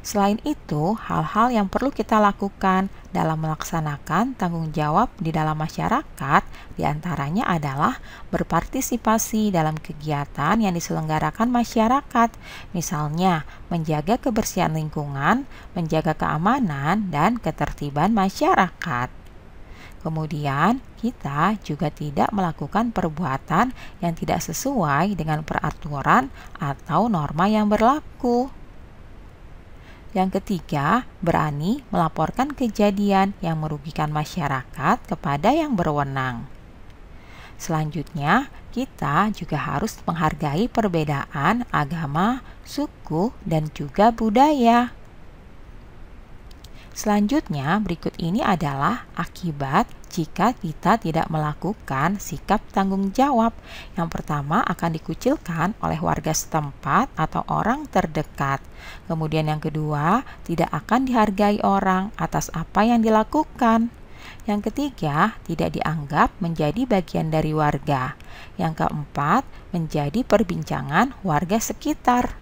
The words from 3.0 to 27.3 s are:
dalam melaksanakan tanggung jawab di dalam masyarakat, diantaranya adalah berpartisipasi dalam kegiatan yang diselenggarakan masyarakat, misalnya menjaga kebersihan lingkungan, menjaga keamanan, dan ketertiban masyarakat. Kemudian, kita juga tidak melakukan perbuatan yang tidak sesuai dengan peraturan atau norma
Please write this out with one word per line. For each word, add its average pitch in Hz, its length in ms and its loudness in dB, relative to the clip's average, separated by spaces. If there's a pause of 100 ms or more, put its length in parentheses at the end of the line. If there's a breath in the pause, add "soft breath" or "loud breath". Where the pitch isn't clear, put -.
dalam 160 320 0
melaksanakan 156 880 -2
tanggung 170 400 -2
jawab 160 480 2
di 165 80 -2
dalam 156 320 0
masyarakat, 165 840 0 (380 loud breath)
diantaranya 151 640 -2
adalah 147 560 0 (320 loud breath)
berpartisipasi 220 1200 0
dalam 156 240 2
kegiatan 151 800 -2
yang 208 160 4
diselenggarakan 160 800 0
masyarakat, 233 800 4 (400 loud breath)
misalnya 160 720 0 (240 loud breath)
menjaga 160 480 2
kebersihan 185 560 0
lingkungan, 156 720 0 (320 loud breath)
menjaga 160 400 0
keamanan, 170 960 0
dan 175 240 2
ketertiban 151 800 0
masyarakat. 185 960 2 (880 loud breath)
Kemudian, 156 800 0 (160)
kita 180 640 0
juga 151 320 -2
tidak 151 400 0
melakukan 196 560 0
perbuatan 175 880 0 (240 loud breath)
yang 170 160 0
tidak 180 240 0
sesuai 175 720 0
dengan 156 320 -2
peraturan 151 880 2 (240 loud breath)
atau 165 560 0
norma 160 400 2